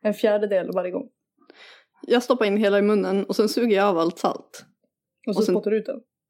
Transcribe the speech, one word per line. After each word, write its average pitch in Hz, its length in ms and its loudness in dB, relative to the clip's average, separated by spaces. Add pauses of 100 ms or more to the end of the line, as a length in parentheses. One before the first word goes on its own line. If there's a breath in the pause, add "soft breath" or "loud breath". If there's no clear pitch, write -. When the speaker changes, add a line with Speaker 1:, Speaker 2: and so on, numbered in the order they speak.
Speaker 1:
en 214 100 -2
fjärdedel 208 600 0
varje 180 180 -4
gång. - 180 -10 (960 loud breath)
Speaker 2:
Jag 240 160 2
stoppar 247 220 2
in 202 120 0
hela 202 220 4
i - 20 2
munnen 202 440 0
och - 100 -6
sen 214 140 2
suger 233 280 2
jag 196 120 4
av 180 80 2
allt 165 220 -2
salt. - 460 -6 (640)
Speaker 1:
Och 208 80 -2
så - 40 -2
Speaker 2:
Och 220 60 2
sen 180 100 2
Speaker 1:
spottar 202 160 -2
du 220 60 0
ut 214 80 -6
den? - 140 -10 (300)